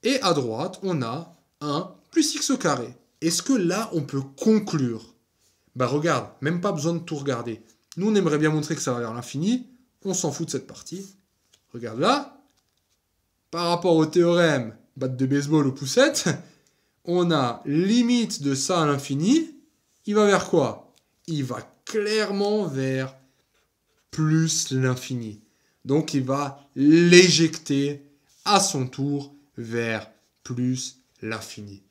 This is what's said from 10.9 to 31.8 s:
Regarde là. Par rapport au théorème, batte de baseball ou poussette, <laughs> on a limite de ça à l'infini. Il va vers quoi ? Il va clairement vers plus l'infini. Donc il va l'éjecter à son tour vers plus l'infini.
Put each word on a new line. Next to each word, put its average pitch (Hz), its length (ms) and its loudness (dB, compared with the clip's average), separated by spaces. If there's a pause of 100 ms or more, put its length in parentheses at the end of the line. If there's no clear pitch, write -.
Regarde 113 260 -12
là. 262 420 0 (1080)
Par 170 180 -2
rapport 170 280 4
au 156 100 4
théorème, 160 680 2 (200)
batte 127 200 -6
de 131 100 0
baseball 143 400 2
ou 131 60 0
poussette, 254 540 0 (400)
<laughs> - 380 -20
on 175 260 2
a 131 340 0
limite 220 800 2
de 139 120 0
ça 165 280 0
à 151 40 2
l'infini. 151 680 0 (520)
Il 208 80 -4
va 214 120 4
vers 190 220 2
quoi ? 123 460 -2 (320)
Il 151 180 -4
va 123 160 -8 (240)
clairement 208 840 -2
vers 131 500 -4 (920)
plus 156 600 0
l'infini. 127 680 -4 (440)
Donc 151 300 0
il 135 80 2
va 135 380 -4 (160)
l'éjecter 156 1300 6 (420)
à 196 160 4
son 131 260 -2
tour 139 480 -6 (220)
vers 113 540 -4 (340)
plus 127 540 -4 (220)
l'infini. 104 720 -12